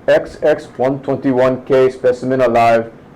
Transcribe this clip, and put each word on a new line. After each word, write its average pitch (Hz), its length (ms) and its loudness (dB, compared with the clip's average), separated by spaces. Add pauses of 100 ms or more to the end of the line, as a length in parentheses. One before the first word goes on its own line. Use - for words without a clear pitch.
X 156 360 -2
X 156 220 -2 (120)
one 135 240 -4
twenty-one 131 640 -2
K 131 240 2
specimen 127 520 -2
alive 117 500 2 (240)